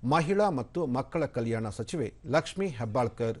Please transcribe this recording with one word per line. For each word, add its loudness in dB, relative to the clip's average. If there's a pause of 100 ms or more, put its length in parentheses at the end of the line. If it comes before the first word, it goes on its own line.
ಮಹಿಳಾ 4
ಮತ್ತು -2
ಮಕ್ಕಳ 0
ಕಲ್ಯಾಣ -2
ಸಚಿವೆ -4 (120)
ಲಕ್ಷ್ಮೀ 0
ಹೆಬ್ಬಾಳ್ಕರ್ -2